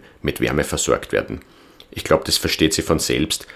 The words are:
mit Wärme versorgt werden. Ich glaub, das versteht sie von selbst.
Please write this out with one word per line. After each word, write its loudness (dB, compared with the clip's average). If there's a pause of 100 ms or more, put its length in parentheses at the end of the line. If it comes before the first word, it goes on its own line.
(220)
mit -2
Wärme 2
versorgt -2
werden. -2 (500)
Ich -10
glaub, 4
das 0
versteht 2
sie 0
von 2
selbst. -2